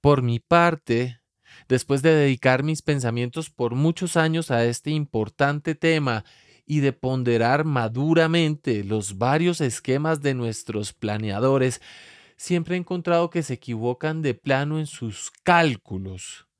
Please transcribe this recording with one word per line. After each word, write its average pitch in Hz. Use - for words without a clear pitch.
Por 143
mi 117
parte, 147
después 127
de 160
dedicar 135
mis 156
pensamientos 123
por 120
muchos 165
años 160
a 117
este 120
importante 147
tema 147
y 151
de 135
ponderar 127
maduramente 151
los 98
varios 160
esquemas 143
de 139
nuestros 113
planeadores, 110
siempre 175
he 180
encontrado 170
que 170
se 131
equivocan 123
de 139
plano 139
en 151
sus -
cálculos. 101